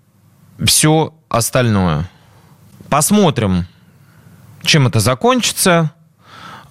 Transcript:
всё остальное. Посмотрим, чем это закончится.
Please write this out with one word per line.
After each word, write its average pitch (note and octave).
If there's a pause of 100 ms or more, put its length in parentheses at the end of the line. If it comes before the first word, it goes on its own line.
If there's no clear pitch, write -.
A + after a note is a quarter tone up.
(640)
всё D#3 (140)
остальное. G2+ (800)
Посмотрим, C3 (960)
чем C#3+
это A2+
закончится. E3+ (800)